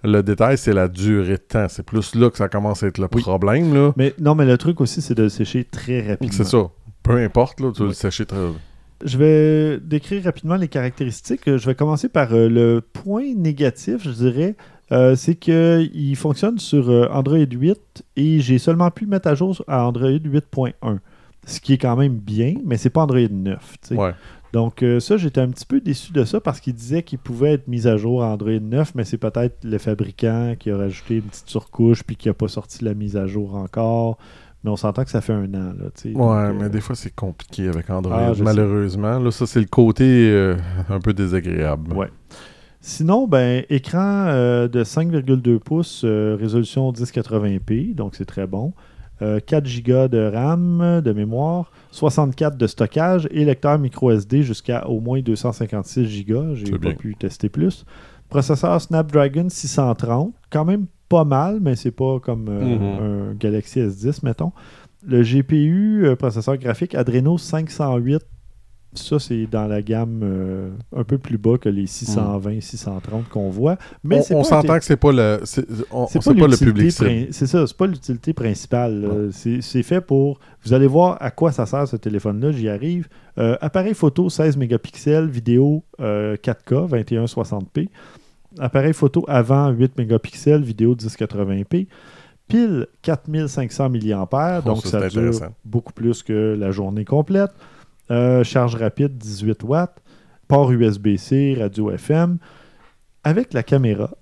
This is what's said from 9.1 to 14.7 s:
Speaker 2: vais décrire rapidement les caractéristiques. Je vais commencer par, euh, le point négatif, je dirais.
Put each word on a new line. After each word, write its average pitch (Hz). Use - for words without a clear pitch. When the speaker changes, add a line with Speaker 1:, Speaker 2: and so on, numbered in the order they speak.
Speaker 2:
vais 156
décrire 165
rapidement 170
les 175
caractéristiques. 127
Je 131
vais 131
commencer 151
par, 127
euh, 113
le 117
point 233
négatif, 165
je 151
dirais. 127